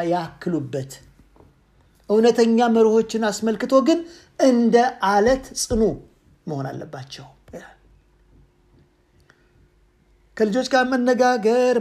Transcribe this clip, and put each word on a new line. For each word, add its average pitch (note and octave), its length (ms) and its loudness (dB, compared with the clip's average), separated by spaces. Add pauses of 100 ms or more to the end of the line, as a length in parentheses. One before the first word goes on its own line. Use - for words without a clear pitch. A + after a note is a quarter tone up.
ያክሉበት። D#3+ 840 -6 (1160)
እውነተኛ A3+ 500 4 (100)
መርሆችን A3 540 2
አስመልክቶ G#3+ 580 -4
ግን D#4+ 180 0 (400)
እንደ A#3+ 360 4 (300)
አለት G#3+ 400 2 (100)
ጽኑ - 260 -4 (640)
መሆን C#3 200 -8
አለባቸው C#3 640 -14 (200)
ይላል። - 300 -20 (2500)
ከልጆች A3 320 0
ጋር B3+ 180 2
መነጋገር፣ B3 920 0